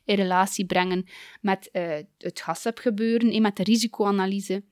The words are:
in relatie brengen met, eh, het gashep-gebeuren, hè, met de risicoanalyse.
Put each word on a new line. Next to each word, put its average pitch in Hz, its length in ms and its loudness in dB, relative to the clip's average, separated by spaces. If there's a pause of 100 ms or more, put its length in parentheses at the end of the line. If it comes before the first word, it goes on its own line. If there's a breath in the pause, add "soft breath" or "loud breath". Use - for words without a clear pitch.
in 202 100 0
relatie 190 500 2
brengen 180 400 0 (360 loud breath)
met, 190 300 -2
eh, 170 260 -4 (200)
het - 240 -10
gashep-gebeuren, 226 880 0
hè, 214 80 2
met 214 160 2
de 190 80 -2
risicoanalyse. 202 1080 0